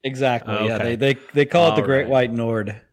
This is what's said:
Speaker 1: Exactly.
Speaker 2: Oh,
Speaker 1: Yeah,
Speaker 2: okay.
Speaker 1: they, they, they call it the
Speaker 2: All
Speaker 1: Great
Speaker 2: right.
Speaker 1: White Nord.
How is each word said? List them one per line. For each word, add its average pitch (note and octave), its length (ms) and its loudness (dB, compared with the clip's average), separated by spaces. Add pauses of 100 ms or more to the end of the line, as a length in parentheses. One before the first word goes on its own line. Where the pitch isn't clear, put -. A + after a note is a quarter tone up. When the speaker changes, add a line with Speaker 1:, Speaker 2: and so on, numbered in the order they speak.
Speaker 1:
Exactly. B2+ 500 -2
Speaker 2:
Oh, A2 120 -2
Speaker 1:
Yeah, A2+ 80 -2
Speaker 2:
okay. A#2 220 -4
Speaker 1:
they, C3+ 180 0
they, - 60 -8 (120)
they C#3+ 140 2
call E3+ 260 4
it - 40 2
the D#3 60 4
Speaker 2:
All G2+ 40 -2
Speaker 1:
Great C3+ 160 2
Speaker 2:
right. A2+ 80 -6
Speaker 1:
White B2+ 220 2
Nord. A2+ 460 -4 (140)